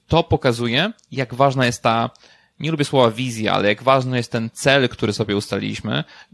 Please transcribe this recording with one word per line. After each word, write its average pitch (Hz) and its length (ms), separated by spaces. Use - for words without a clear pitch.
to 165 140
pokazuje, 127 720
jak 123 220
ważna 131 320
jest 120 160
ta, 117 280
nie 147 100
lubię 147 140
słowa 127 260
wizja, 110 420
ale 101 160
jak 104 140
ważny 127 340
jest 120 160
ten 117 200
cel, 135 360
który 110 240
sobie 101 240
ustaliliśmy, 107 680